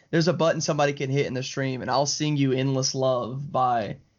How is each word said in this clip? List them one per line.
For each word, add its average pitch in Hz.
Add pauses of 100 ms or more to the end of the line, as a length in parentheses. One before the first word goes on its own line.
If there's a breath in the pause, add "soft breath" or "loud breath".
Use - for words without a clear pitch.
(100)
there's 165
a 175
button 165
somebody 147
can 139
hit 139
in 110
the 127
stream, 131
and 113
I'll 135
sing 151
you 135
Endless 131
Love 131
by 123 (200)